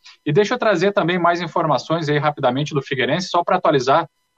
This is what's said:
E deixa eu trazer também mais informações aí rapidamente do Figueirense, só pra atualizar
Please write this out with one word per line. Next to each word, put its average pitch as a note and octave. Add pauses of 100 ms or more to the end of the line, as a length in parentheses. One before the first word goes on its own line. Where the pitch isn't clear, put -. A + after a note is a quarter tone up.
(260)
E D3+
deixa G3+
eu B3
trazer G3+
também F3+
mais E3+
informações D#3+
aí D3
rapidamente C#3+
do C#3+
Figueirense, C3+
só -
pra F#3
atualizar D3+ (300)